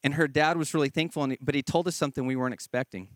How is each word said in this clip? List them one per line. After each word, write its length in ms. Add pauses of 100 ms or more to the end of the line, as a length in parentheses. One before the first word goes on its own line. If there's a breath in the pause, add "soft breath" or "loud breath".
And 120
her 140
dad 300
was 160
really 160
thankful, 320
and, 180
but 140
he 80
told 260
us 80
something 300
we 100
weren't 160
expecting. 640